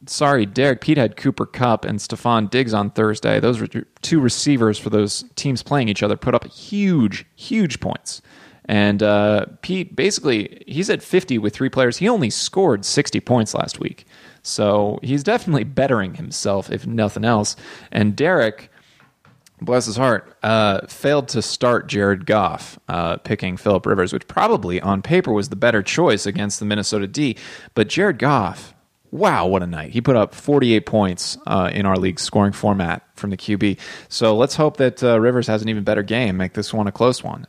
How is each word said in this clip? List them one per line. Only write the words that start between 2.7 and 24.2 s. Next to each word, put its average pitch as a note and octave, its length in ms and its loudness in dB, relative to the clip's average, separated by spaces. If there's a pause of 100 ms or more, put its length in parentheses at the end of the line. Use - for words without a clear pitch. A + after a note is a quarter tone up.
on G#2 160 0
Thursday. G#2+ 500 0
Those A2 200 0
were G#2+ 80 -4 (320)
two E3 200 2
receivers A#2+ 580 2
for - 120 -8
those G#2+ 340 0 (120)
teams C3+ 260 -4
playing C3+ 260 -2
each G#2 140 -2
other, G#2 140 0
put B2 180 0
up A#2+ 120 0
huge, F3 880 0
huge G3 460 -4
points. - 420 -10 (440)
And, G#2 360 2
uh, G#2 440 4 (160)
Pete, F#3 340 -6
basically, C#3 680 -2
he's F3 220 -4
at F#3+ 140 -2
fifty - 340 0
with G#2+ 180 -2
three C3+ 140 -2
players. B2+ 280 0
He F#3 120 0
only F#3+ 220 2
scored C#3 540 0
sixty - 340 -2
points A#2 360 0
last - 260 -6
week. - 260 -8 (380)
So G#2 580 0
he's C3+ 220 -2
definitely F#3 400 0
bettering B2 500 0
himself, - 560 -4
if G#2 160 -6
nothing G#2+ 380 -2
else. A2 320 2 (340)
And G#2 260 2
Derek, C#3 540 0 (880)
bless B2 260 0
his G#2+ 100 -8
heart, A#2+ 460 0
uh, G#2+ 440 2
failed C#3+ 420 0
to A#2 140 -2
start A#2+ 460 0
Jared G2+ 360 2
Goff, G2 540 0 (100)
uh, E2+ 300 -2
picking F#2 380 -4
Phillip G2 300 0
Rivers, G2 260 2
which - 140 -8